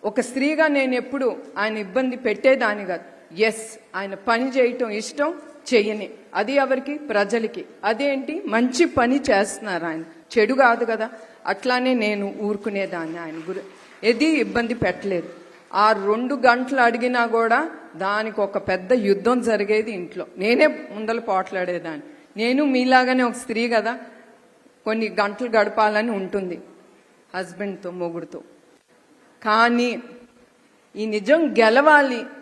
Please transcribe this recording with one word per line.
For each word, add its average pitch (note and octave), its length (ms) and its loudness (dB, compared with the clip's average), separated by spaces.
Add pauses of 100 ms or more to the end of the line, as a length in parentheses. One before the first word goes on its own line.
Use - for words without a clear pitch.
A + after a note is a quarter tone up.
ఒక G#3 160 -2
స్త్రీగా D4 460 0
నేను C4+ 280 2
ఎప్పుడు B3+ 420 -2 (220)
ఆయన G#3+ 180 -2
ఇబ్బంది A#3+ 400 -2
పెట్టేదాన్ని G#3+ 720 2
కాదు. F3 180 -6 (360)
ఎస్, A3 380 -2 (160)
ఆయన G3 200 -6
పని A#3 340 0
చేయటం B3 420 0
ఇష్టం, C#4+ 440 -4 (400)
చెయ్యని. G#3+ 360 0 (240)
అది G#3 180 -2
ఎవరికి? C4+ 460 0
ప్రజలకి. A3 680 -2 (200)
అదేంటి? C4+ 600 -2
మంచి B3 380 2
పని C4 360 2 (100)
చేస్తున్నారు G3 560 0
ఆయన, D#3+ 180 -6 (340)
చెడు G#3+ 160 4
కాదు A#3+ 300 4
కదా. A3+ 260 -2 (360)
అట్లానే B3 480 0
నేను G#3 460 -2
ఊరుకునేదాన్ని G3 760 -4
ఆయన E3 200 -10
గురి-, F#3 300 -10 (360)
ఏది A3+ 220 4
ఇబ్బంది A#3 480 0
పెట్టలేదు. F#3 540 -2 (460)
ఆ G#3+ 180 4
రెండు A3 420 0
గంటలు B3+ 460 2
అడిగినా A#3+ 460 2
కూడా A3+ 440 2 (260)
దానికి G#3 440 -4
ఒక G3+ 180 -2
పెద్ద F#3 340 -2
యుద్ధం G#3 480 2
జరిగేది G#3+ 500 0
ఇంట్లో. F3+ 360 -10 (100)
నేనే A#3 300 4
ముందల A3 520 -4
పోట్లాడేదాన్ని. F3+ 840 -4 (340)
నేను B3+ 280 0
మీలాగానే B3+ 580 4
ఒక A#3+ 100 0
స్త్రీ A3+ 360 -4
కదా, A3+ 300 0 (840)
కొన్ని A3 240 -2
గంటలు G#3 400 -2
గడపాలని G#3+ 640 2
ఉంటుంది F#3+ 520 -6 (720)
హస్బెండ్తో, F3+ 560 -8
మొగుడుతో. E3+ 500 -8 (1000)
కానీ A#3+ 600 2 (960)
ఈ G#3+ 100 -4
నిజం G#3+ 340 2 (120)
గెలవాలి B3+ 680 6 (220)